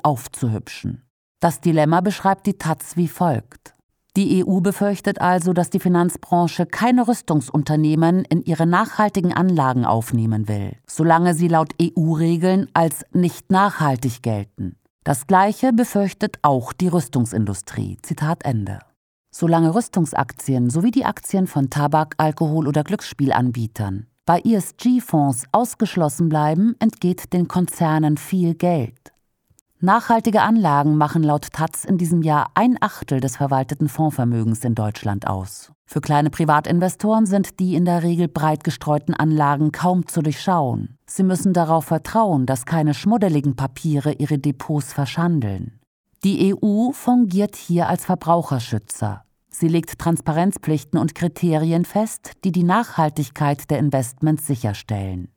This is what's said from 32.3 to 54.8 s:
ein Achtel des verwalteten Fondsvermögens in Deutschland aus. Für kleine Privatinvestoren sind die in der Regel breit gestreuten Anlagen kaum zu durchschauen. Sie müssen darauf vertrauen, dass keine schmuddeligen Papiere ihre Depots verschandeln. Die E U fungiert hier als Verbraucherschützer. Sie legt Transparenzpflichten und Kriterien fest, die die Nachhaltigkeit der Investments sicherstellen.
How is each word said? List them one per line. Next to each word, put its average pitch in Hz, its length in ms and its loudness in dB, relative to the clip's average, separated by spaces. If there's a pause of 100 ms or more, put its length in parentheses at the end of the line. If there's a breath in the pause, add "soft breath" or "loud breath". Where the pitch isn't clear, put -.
ein 240 240 2
Achtel - 400 -2
des 131 180 -4
verwalteten 139 520 0
Fondsvermögens 120 720 0
in 120 100 0
Deutschland 104 540 -4
aus. 95 440 -8 (160)
Für - 140 -4
kleine 147 300 2
Privatinvestoren 175 960 2
sind 196 320 -2
die 185 160 0
in 175 100 2
der 175 160 2
Regel 170 260 2
breit 156 360 -2
gestreuten 151 500 -2
Anlagen 151 580 2
kaum 180 360 0
zu 165 160 -2
durchschauen. 143 840 -2
Sie - 160 -6
müssen 185 320 2
darauf 165 320 2
vertrauen, 160 600 0
dass 131 180 -2
keine 151 300 0
schmuddeligen 165 600 0
Papiere 143 580 -2
ihre 147 260 -2
Depots 147 540 -4
verschandeln. 127 840 -2 (440)
Die 196 260 2
E 196 100 0
U 214 340 0
fungiert 208 600 0
hier 175 320 0
als - 180 -2
Verbraucherschützer. 127 1160 -2 (280)
Sie - 160 -2
legt 165 320 -2
Transparenzpflichten 165 960 -2
und 160 160 0
Kriterien 165 720 0
fest, - 460 -4 (120)
die 190 80 0
die 175 120 2
Nachhaltigkeit 156 1080 -2
der 151 80 0
Investments 143 680 0
sicherstellen. 98 880 -6